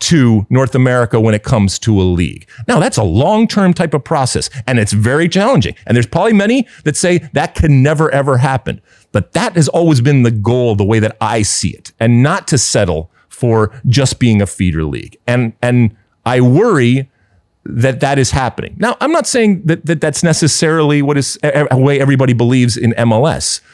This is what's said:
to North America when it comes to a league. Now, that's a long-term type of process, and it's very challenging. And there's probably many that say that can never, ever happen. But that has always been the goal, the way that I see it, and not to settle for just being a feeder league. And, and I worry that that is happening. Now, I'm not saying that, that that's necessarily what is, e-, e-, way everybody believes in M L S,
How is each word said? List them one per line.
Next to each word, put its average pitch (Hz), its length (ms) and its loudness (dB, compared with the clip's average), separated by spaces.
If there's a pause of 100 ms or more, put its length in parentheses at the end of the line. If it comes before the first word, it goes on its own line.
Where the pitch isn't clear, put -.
to 117 500 2
North 131 240 0
America 123 460 0
when 110 120 2
it 104 120 -2
comes 101 340 0
to 104 240 0
a - 0 -
league. 87 460 -2 (180)
Now, 233 140 0
that's 208 160 -2
a 107 80 0
long-term 185 680 2
type 170 220 -2
of 143 80 -2
process, - 480 -4 (160)
and 127 140 0
it's 107 120 -2
very 123 360 0
challenging. 196 480 0 (100)
And 117 80 0
there's 120 140 2
probably 202 240 0
many 220 340 0 (160)
that 151 140 -4
say 175 220 0 (160)
that 151 200 -2
can 139 300 4
never, 151 260 0
ever 139 280 0
happen. 135 420 -2 (320)
But - 220 -4
that 202 200 -2
has 160 140 2
always 160 320 2
been 135 220 2
the 117 100 4
goal, 117 420 0
the 101 100 0
way 110 140 2
that 107 220 0
I 110 220 -2
see - 260 -4
it, - 320 -12
and 120 220 4
not 175 260 -2
to 147 100 0
settle 87 540 -2 (160)
for 113 420 0 (160)
just 127 320 0
being 110 240 2
a 101 40 0
feeder 82 380 -4
league. 64 420 -10
And, 120 260 -2 (100)
and 123 320 2 (300)
I 127 160 0
worry 135 680 2 (560)
that 123 360 -2
that 139 180 0
is 131 140 0
happening. - 460 -4
Now, 226 220 -2
I'm 294 120 -2
not 330 160 0
saying 214 380 0
that, 160 200 -2
that 160 140 -2
that's 156 240 -2
necessarily 156 800 0
what 143 140 -2
is, 135 280 -4
e-, 151 40 0
e-, 139 280 0
way 139 240 2
everybody 135 320 2
believes 120 440 0
in 117 180 0
M 117 180 0
L 120 160 2
S, - 320 -6 (140)